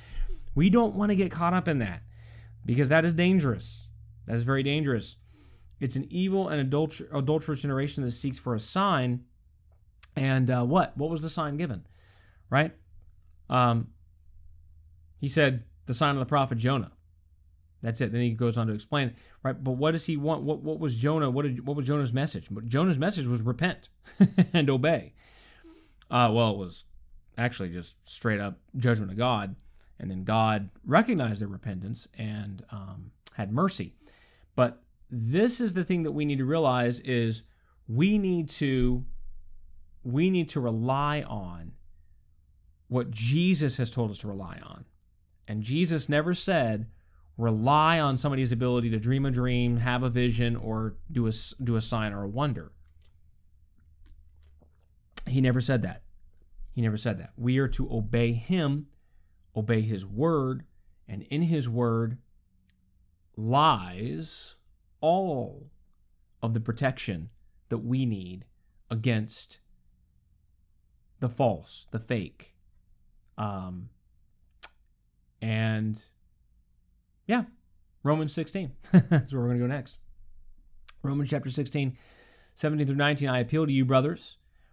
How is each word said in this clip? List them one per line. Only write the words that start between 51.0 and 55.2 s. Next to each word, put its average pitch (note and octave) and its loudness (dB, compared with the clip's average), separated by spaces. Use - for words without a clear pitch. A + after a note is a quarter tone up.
do A#2+ 0
a A2 2
s-, - -6
do A#2+ 0
a A2 2
sign A2 -2
or G2+ -6
a G2 -4
wonder." A#2 -4